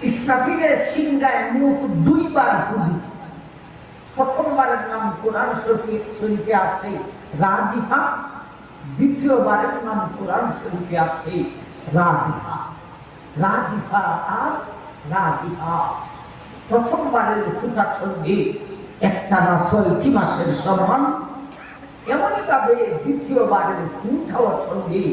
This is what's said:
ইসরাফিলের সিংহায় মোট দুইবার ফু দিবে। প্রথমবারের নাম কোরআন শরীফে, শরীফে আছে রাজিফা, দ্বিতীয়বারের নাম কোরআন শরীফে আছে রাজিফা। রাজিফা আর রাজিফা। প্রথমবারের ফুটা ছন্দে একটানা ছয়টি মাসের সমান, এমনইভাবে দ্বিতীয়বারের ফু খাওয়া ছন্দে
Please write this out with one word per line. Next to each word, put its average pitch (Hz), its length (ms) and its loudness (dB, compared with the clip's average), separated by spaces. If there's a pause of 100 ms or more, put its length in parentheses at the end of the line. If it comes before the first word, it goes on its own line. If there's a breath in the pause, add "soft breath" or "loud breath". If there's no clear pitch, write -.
ইসরাফিলের 269 680 2 (140)
সিংহায় 302 520 2 (140)
মোট 277 220 4 (280)
দুইবার 320 460 4 (140)
ফু - 80 -4 (100)
দিবে। - 240 -2 (1080)
প্রথমবারের 269 680 0 (100)
নাম 220 120 -4 (180)
কোরআন 214 280 0 (140)
শরীফে, 220 320 0 (220)
শরীফে 214 340 0 (140)
আছে 190 240 -4 (540)
রাজিফা, 208 560 0 (960)
দ্বিতীয়বারের 247 800 2 (100)
নাম 214 140 -2 (160)
কোরআন 196 280 -2 (140)
শরীফে 175 380 -6 (100)
আছে 165 280 -6 (640)
রাজিফা। 165 580 0 (880)
রাজিফা 202 600 0 (360)
আর 311 120 -2 (600)
রাজিফা। 170 640 -2 (920)
প্রথমবারের 233 720 2 (140)
ফুটা 226 280 0 (120)
ছন্দে 180 420 0 (680)
একটানা 180 460 2 (140)
ছয়টি 208 480 4
মাসের 165 340 2 (140)
সমান, 247 380 4 (1120)
এমনইভাবে 269 600 4 (280)
দ্বিতীয়বারের 226 800 2 (140)
ফু 208 120 -6 (220)
খাওয়া 214 240 2 (100)
ছন্দে 185 380 -2 (100)